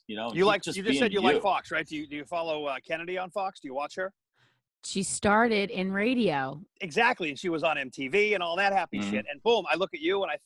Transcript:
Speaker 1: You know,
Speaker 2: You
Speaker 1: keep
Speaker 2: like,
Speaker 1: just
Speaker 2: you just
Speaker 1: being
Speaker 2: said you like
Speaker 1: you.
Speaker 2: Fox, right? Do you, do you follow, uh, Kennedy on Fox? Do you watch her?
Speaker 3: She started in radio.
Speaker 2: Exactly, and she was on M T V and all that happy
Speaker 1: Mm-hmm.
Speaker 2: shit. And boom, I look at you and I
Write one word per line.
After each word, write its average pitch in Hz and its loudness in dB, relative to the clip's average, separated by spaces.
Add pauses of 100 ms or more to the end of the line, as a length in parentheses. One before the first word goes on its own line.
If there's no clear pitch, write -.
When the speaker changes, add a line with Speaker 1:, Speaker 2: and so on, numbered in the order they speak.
Speaker 1:
You 107 -8
know, 110 -4
Speaker 2:
You 113 -6
Speaker 1:
keep 190 6
Speaker 2:
like, 202 4
Speaker 1:
just 160 -4
Speaker 2:
you 196 -6
just 208 -2
Speaker 1:
being 277 2
Speaker 2:
said 202 2
you 196 0
like 185 6
Speaker 1:
you. - 0
Speaker 2:
Fox, 175 0
right? 160 -2
Do 156 -10
you, 151 -8
do 143 -12
you 147 -10
follow, 160 -4
uh, 135 -4
Kennedy 170 -6
on 185 -6
Fox? 190 -6
Do 147 -12
you 131 -8
watch 143 -6
her? 190 -6 (720)
Speaker 3:
She 190 -4
started 214 2
in 190 -2
radio. 190 0 (200)
Speaker 2:
Exactly, 196 0
and 135 -8
she 185 -4
was 160 -2
on 156 2
M 135 -4
T 135 -6
V 208 2
and 180 -2
all 170 -4
that 196 4
happy 190 0
Speaker 1:
Mm-hmm. 202 -2
Speaker 2:
shit. 208 -2
And 143 -14
boom, 214 4
I 156 2
look 180 0
at 160 -8
you 190 2
and 165 -2
I 147 -4